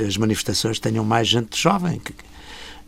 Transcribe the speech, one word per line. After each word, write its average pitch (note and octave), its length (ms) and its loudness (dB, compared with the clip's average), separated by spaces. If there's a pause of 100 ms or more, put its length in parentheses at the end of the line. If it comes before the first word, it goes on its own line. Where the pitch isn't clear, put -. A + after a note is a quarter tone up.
as F#2+ 100 -2
manifestações G#2+ 600 0
tenham A2 260 0
mais A2+ 240 4
gente A2+ 300 0
jovem, F3 400 2
que, - 140 -10 (760)